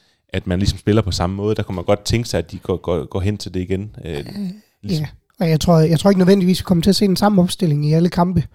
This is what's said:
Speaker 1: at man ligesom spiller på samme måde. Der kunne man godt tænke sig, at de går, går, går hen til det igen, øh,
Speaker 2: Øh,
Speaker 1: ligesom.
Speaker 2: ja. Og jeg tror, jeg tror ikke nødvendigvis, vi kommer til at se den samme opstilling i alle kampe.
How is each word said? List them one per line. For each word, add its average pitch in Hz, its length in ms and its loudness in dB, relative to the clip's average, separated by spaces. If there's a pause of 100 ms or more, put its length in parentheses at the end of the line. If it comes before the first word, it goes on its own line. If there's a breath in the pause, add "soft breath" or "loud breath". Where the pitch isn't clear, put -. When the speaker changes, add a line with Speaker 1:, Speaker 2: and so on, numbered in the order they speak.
(300 soft breath)
Speaker 1:
at - 180 -8
man 92 120 -2
ligesom 98 200 -2
spiller - 220 2
på 95 100 -2
samme 92 240 -2
måde. 104 200 -2
Der 107 80 -6
kunne 95 120 -8
man 90 100 -6
godt 104 200 0
tænke 117 240 -2
sig, 98 80 -2
at 82 140 -4
de 90 60 -12
går, 90 200 -4
går, 85 280 -4
går - 140 -8
hen 101 180 -2
til 90 160 -12
det 92 60 -4
igen, 95 360 -6 (100)
øh, 80 120 -8
Speaker 2:
Øh, 71 60 -8 (600)
Speaker 1:
ligesom. 160 220 -4
Speaker 2:
ja. - 40 -10 (300)
Og 165 100 0
jeg 156 100 2
tror, 170 200 4
jeg 160 200 4
tror 202 100 4
ikke 190 100 4
nødvendigvis, 185 400 4
vi - 40 -8
kommer 170 180 2
til 175 80 2
at 190 60 4
se 208 120 2
den 185 80 2
samme 202 260 2
opstilling 151 440 0
i 151 80 2
alle 170 160 4
kampe. 175 340 0 (120)